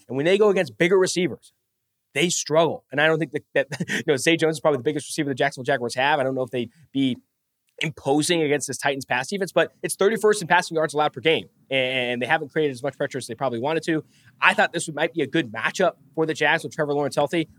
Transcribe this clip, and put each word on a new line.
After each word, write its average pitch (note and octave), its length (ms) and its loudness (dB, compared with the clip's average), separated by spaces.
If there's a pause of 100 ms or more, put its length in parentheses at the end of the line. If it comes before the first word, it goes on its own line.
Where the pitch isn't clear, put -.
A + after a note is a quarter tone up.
and A#2+ 100 -8
when C#3+ 100 0
they F#3+ 120 4
go G#3 120 6
against F#3 280 -2
bigger F3 200 4
receivers, F3 540 -2 (600)
they E3 140 2
struggle. D3+ 640 0
And C#3 80 0
I D#3 80 6
don't D#3+ 100 4
think D#3 140 -2
that, D3 100 -6 (120)
that C#3 120 4 (140)
<laughs> E3 80 -4
you - 180 -4
know, D3 100 2
Zay E3 200 4
Jones D#3+ 200 0
is - 40 -10
probably D3 180 2
the A#2+ 60 -8
biggest D3 240 -4
receiver D3 220 -4
the C3+ 40 -2
Jacksonville C#3 300 -2
Jaguars A#2+ 320 -2
have. C#3 240 2
I - 20 0
don't C3+ 140 -2
know C3 60 -2
if A#2+ 80 -4
they'd B2 200 -4 (220)
be C3+ 240 0 (640)
imposing D3+ 600 0
against C#3+ 240 0
this C3 100 -6
Titans C#3 300 -2
pass B2+ 220 -2
defense, F#3+ 240 -4
but E3 200 2 (100)
it's F3 120 -6
thirty-first G#3 480 2
in D#3+ 60 -8
passing F3 260 2
yards D#3 180 0
allowed D3 220 0
per C3 60 -12
game, A#2 280 2 (220)
and B2+ 500 -2
they B2 60 -2
haven't D#3 240 0
created D3+ 220 0
as A#2+ 100 -12
much C#3 120 -6
pressure C#3+ 220 -6
as B2+ 100 -8
they A#2 80 -10
probably A#2+ 240 -4
wanted D#3 260 -2
to. D#3+ 200 -2 (340)
I F3 140 4
thought G3+ 220 0
this E3+ 120 -6
would, D#3+ 80 -12
might D#3+ 200 -2
be E3 80 -2
a C3+ 40 0
good D3 240 -2
matchup D3+ 420 -2 (220)
for D#3+ 120 0
the D#3 80 -4
Jags D3+ 280 2
with C#3 120 -12
Trevor D3 180 -2
Lawrence C#3+ 220 -2
healthy. D3+ 340 0 (100)